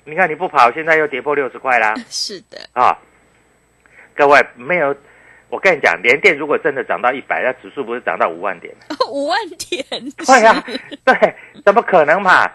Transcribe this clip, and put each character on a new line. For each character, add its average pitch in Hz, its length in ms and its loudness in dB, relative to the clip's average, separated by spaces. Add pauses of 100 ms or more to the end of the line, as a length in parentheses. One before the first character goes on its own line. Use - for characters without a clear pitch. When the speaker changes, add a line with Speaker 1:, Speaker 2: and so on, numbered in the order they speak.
Speaker 1:
你 151 100 -16
看 175 160 0
你 151 60 -8
不 175 100 -6
跑， 131 240 2
现 156 160 -8
在 165 80 2
又 156 140 2
跌 131 120 -8
破 143 140 -4
六 139 160 -4
十 120 80 -18
块 123 220 -2
啦。 107 120 0 (100)
Speaker 2:
<laughs> - 60 -20
是 - 340 -10
的。 - 180 -20 (140)
Speaker 1:
啊， 113 220 2 (1160)
各 143 140 2
位 143 120 6 (140)
没 131 220 -6
有， 143 180 -2 (540)
我 120 100 -8
跟 180 180 2
你 135 40 -8
讲， 87 200 0
联 120 200 2
电 175 180 2
如 151 80 -6
果 143 100 0
真 147 160 -2
的 131 120 -6
涨 90 180 -4
到 123 100 0
一 135 100 -8
百， 82 200 -6
那 123 180 -2
指 101 140 -18
数 110 100 -8
不 113 80 -8
是 123 100 -8
涨 87 140 -4
到 107 120 0
五 82 120 -12
万 92 200 -6
点？ - 120 -20 (180)
Speaker 2:
<laughs> 359 200 -4
五 277 160 -6
万 330 100 -2 (120)
点。 320 420 -10
Speaker 1:
对 254 560 2
啊， 220 180 4
Speaker 2:
是。 254 400 -12
Speaker 1:
对， 220 300 2 (300)
怎 202 100 4
么 - 80 2
可 170 220 4
能 165 180 2
嘛？ 151 320 4